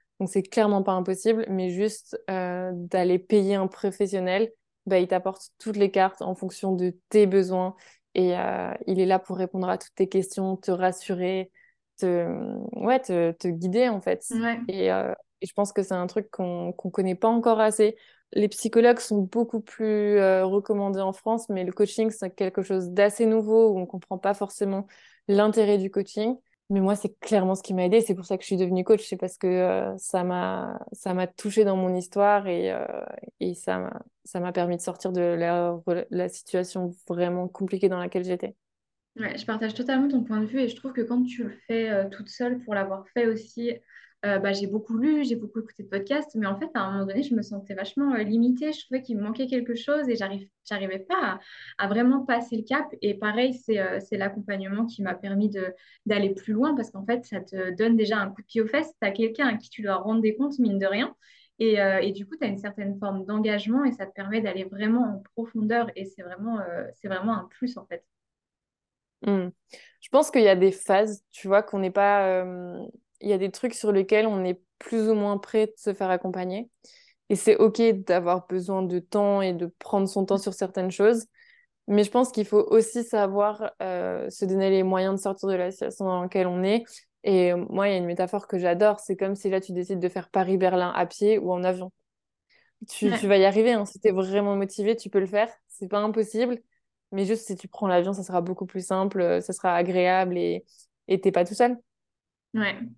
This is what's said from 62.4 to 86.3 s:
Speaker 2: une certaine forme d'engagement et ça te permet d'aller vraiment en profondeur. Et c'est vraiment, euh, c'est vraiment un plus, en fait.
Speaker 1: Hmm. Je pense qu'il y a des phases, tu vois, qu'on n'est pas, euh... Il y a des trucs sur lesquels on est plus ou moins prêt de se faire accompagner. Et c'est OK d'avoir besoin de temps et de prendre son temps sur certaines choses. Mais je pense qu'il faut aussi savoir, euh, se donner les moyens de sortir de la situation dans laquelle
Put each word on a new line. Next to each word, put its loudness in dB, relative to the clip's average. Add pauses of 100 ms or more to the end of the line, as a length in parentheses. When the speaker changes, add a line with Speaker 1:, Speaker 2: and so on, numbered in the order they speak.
Speaker 2:
une -4
certaine -8
forme -4
d'engagement 0
et 2
ça -6
te -16
permet -4
d'aller -4
vraiment 0
en -2 (120)
profondeur. -2
Et -10
c'est -18
vraiment, -6
euh, -8
c'est -14
vraiment -2
un -10
plus, -8
en -18
fait. -12 (1160)
Speaker 1:
Hmm. 0 (500)
Je -20
pense 4
qu'il 4
y 8
a 8
des 4
phases, 0
tu -14
vois, 4
qu'on -6
n'est -2
pas, 4 (180)
euh... -10 (360)
Il -6
y 4
a 2
des -2
trucs -4
sur -2
lesquels 4
on 0
est -2 (200)
plus -2
ou 6
moins 2
prêt 0
de -8
se -4
faire -2
accompagner. -4 (580)
Et 2
c'est 6
OK 6 (280)
d'avoir 2
besoin -2
de -2
temps 0
et 0
de -4 (100)
prendre 0
son 0
temps 2
sur -6
certaines -4
choses. 4 (600)
Mais 4
je 0
pense 2
qu'il -2
faut 4
aussi 4
savoir, 0 (100)
euh, -4
se -4
donner 2
les 4
moyens 2
de -4
sortir -4
de 0
la -2
situation -8
dans -2
laquelle 0